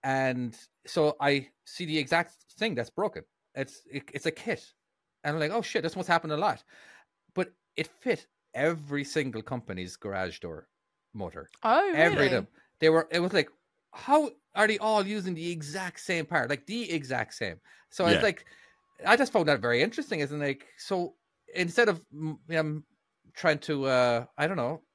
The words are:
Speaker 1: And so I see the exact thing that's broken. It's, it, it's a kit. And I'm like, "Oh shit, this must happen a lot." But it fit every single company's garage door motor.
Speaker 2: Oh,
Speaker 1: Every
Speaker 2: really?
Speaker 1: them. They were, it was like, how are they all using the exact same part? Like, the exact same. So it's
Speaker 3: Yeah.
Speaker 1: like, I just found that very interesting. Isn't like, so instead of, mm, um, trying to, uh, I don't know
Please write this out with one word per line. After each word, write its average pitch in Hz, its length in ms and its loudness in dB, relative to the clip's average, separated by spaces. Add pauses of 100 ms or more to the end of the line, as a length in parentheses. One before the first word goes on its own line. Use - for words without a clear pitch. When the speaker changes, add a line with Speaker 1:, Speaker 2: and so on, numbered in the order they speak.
Speaker 1:
And 131 520 -2 (300)
so 151 340 2
I 139 300 0 (160)
see - 200 -10
the 156 120 -2
exact 165 380 0 (220)
thing 214 180 -2
that's 120 140 -4
broken. - 340 -4 (320)
It's, - 260 -8 (100)
it, 139 120 -8 (100)
it's 143 120 -8
a 165 60 0
kit. - 320 -8 (600)
And 147 120 -2
I'm 165 40 -4
like, 156 120 -2
"Oh 226 100 -2
shit, - 220 -4
this 165 120 -4
must 185 120 -8
happen 165 240 0
a 151 60 -2
lot." 160 260 -2 (720)
But 180 180 -2 (240)
it 160 120 -4
fit - 400 -4 (260)
every 143 500 -2
single 131 380 -4
company's 95 560 -8
garage 95 420 -6
door 80 280 -12 (460)
motor. 87 360 -10 (140)
Speaker 2:
Oh, 320 320 4
Speaker 1:
Every 165 220 4
Speaker 2:
really? 139 120 4
Speaker 1:
them. 123 180 0 (320)
They 160 100 6
were, 160 220 4
it 170 80 0
was 180 140 0
like, 175 160 2 (440)
how 294 380 2 (240)
are 208 120 4
they 214 100 2
all 214 280 2
using 190 280 -4
the 165 180 -6
exact 170 480 -8
same 165 260 -2
part? 143 240 0
Like, 143 180 -4
the 220 240 -6
exact 127 420 -4
same. 90 260 -8 (300)
So - 160 -2
it's 170 120 8
Speaker 3:
Yeah. - 40 4
Speaker 1:
like, 196 240 0 (600)
I 208 120 8
just 262 160 2
found 175 140 4
that 143 140 4
very 120 200 4
interesting. 220 400 -2
Isn't 143 180 -4
like, 139 280 -4 (100)
so 180 380 -4 (400)
instead 180 340 2
of, 170 120 -2 (140)
mm, 156 220 -6 (200)
um, 156 260 -2 (500)
trying 151 260 2
to, 139 260 -2
uh, 123 400 4 (120)
I 147 100 0
don't 185 100 -2
know 139 260 -4 (120)